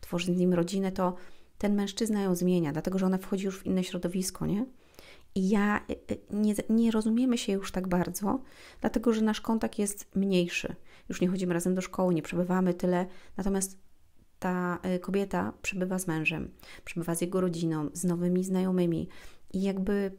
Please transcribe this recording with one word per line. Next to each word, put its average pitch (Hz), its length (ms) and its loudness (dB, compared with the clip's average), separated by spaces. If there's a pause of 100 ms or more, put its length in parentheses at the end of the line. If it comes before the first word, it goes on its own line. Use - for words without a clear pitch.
tworzy 175 320 -2
z 180 40 2
nim 180 160 4
rodzinę, 185 380 2
to 185 240 0 (420)
ten 208 180 2
mężczyzna 202 460 0
ją 190 140 4
zmienia, 175 360 2
dlatego 185 280 0
że 185 60 2
ona 185 120 2
wchodzi 190 280 -4
już 190 140 -4
w - 60 -12
inne 185 180 2
środowisko, 180 640 -4
nie? 202 200 0 (680)
I 190 140 2
ja, 208 400 2
y, - 240 -6
y, 196 40 -6 (140)
nie, 208 220 2 (160)
nie 226 220 4
rozumiemy 226 460 2
się 202 160 0
już 196 180 -4
tak 185 160 -2
bardzo, 180 540 0 (400)
dlatego 226 320 2
że 220 80 2
nasz 214 200 2
kontakt 226 380 -2
jest 202 360 -4
mniejszy. 185 600 2 (340)
Już - 120 -2
nie 180 60 4
chodzimy 180 260 0
razem 180 220 2
do 185 60 -2
szkoły, 180 320 0
nie 160 80 2
przebywamy 180 520 2
tyle. 180 320 2 (320)
Natomiast 190 420 -2 (600)
ta, 180 400 -2 (160)
y, 180 40 0
kobieta 196 640 -2
przebywa 185 380 -2
z 185 80 -4
mężem, 156 440 -2 (340)
przebywa 170 300 -2
z 165 60 -2
jego 185 200 0
rodziną, 165 520 0
z 175 100 -6
nowymi 175 400 2
znajomymi 185 640 2 (460)
i 190 80 0
jakby 196 580 0